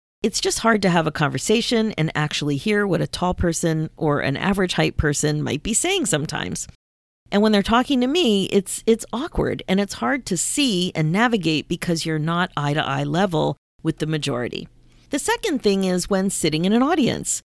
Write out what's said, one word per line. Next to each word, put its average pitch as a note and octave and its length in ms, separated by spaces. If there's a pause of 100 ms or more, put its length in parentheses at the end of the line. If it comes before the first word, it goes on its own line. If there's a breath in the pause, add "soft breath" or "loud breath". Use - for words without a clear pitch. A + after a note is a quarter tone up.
(220)
It's A3 200
just F4+ 180
hard A3+ 220
to F#3+ 80
have E3 180
a D#3+ 40
conversation G#3+ 840
and D#3 200
actually D3 440
hear G#3 280
what D#3+ 160
a D3 60
tall F3+ 260
person D#3+ 600
or D3 240
an C#3 160
average F#3+ 380
height D#3 240
person D3+ 440
might C3+ 220
be G#3+ 100
saying F4 340
sometimes. - 600 (640)
And G3+ 100
when G#3+ 120
they're G3+ 100
talking B3 380
to B3 60
me, A#3+ 380
it's, - 400
it's A3+ 280
awkward A3+ 540
and F#3+ 120
it's G3+ 160
hard B3 300
to F3 120
see F#3+ 560
and D#3 180
navigate F#3 580
because E3+ 360
you're D#3+ 140
not E3+ 380
eye-to-eye C#3+ 480
level D#3 520 (240)
with D#3+ 180
the D3+ 60
majority. C#3 640 (440 soft breath)
The D4 80
second A4 440
thing G3 220
is F3+ 240
when G3 200
sitting D#3+ 360
in G3+ 80
an A#3+ 100
audience. C#4+ 640